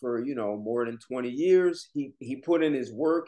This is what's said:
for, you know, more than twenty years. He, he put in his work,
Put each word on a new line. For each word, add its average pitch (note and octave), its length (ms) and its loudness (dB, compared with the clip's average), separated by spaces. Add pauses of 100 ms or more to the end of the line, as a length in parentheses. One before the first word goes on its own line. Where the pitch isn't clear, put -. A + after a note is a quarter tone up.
for, A#2+ 240 -2
you C#3 120 -6
know, G#2+ 220 -2
more A#2 280 -2
than A#2 200 -6
twenty B2 240 -6
years. F3 640 2
He, C#3 260 -6
he C3 180 -8
put E3 260 2
in D#3 100 4
his A#2 200 -4
work, D#3+ 340 0